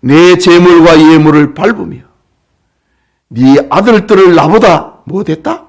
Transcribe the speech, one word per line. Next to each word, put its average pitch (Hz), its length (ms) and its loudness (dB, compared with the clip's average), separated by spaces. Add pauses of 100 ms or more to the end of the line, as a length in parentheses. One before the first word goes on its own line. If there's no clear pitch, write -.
내 170 380 2
제물과 170 720 2
예물을 151 420 0
밟으며 156 480 -10 (1300)
네 131 420 0
아들들을 190 640 0
나보다 170 680 -2
못했다? 202 640 -10